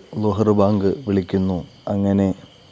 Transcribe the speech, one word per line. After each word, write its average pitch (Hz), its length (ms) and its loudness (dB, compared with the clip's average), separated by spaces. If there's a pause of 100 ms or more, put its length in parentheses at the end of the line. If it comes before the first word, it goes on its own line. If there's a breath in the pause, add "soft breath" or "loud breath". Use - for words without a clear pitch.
(180)
ളുഹർ 107 340 0
ബാങ്ക് 101 380 2 (100)
വിളിക്കുന്നു. 95 580 -2 (300)
അങ്ങനെ 98 400 2 (440)